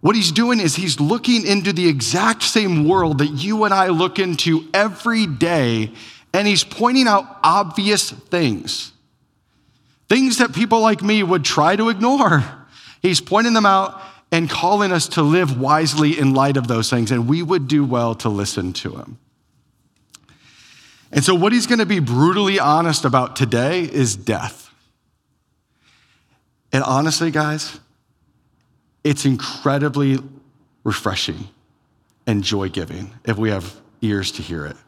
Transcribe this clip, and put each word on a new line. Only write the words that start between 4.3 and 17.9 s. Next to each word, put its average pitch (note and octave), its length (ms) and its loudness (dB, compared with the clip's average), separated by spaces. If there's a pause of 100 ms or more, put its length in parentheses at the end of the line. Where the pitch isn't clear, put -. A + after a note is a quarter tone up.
every G#3+ 520 0
day, B2 680 0 (400)
and G3+ 120 0
he's G3+ 200 2
pointing B3 420 2
out G3+ 340 0
obvious G3 720 0
things. - 800 -4 (1160)
Things B3+ 300 2
that A#3 140 2
people A3 280 2
like A3 200 2
me G#3 220 2
would F3 220 0
try E3 320 2
to A3 100 2
ignore. A3 560 2 (580)
He's F3 200 2
pointing A3+ 320 2
them A3 120 2
out F#3+ 360 2 (280)
and E3 200 0
calling G3 420 0
us E3+ 160 0
to - 140 -2
live D3+ 360 2
wisely D3+ 640 2
in C3+ 140 2
light C3+ 240 2
of B2 100 -2
those A2+ 220 0
things, A#2 220 0
and A#2+ 180 0
we D#3+ 120 2
would D#3+ 280 -2
do C#3+ 160 2
well A#2+ 300 0